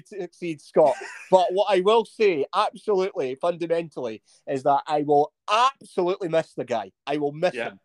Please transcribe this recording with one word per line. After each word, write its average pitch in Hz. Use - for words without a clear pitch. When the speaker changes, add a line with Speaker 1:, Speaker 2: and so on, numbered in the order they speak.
Speaker 1:
succeeds 175
Scott, 147
Speaker 2:
<laughs> -
Speaker 1:
but 185
what 190
I 190
will 214
say, 175
absolutely, 190
fundamentally, 165
is 135
that 139
I 151
will 147
absolutely 202
miss 160
the 143
guy. 113
I 151
will 147
miss 165
Speaker 2:
Yeah. 117
Speaker 1:
him. -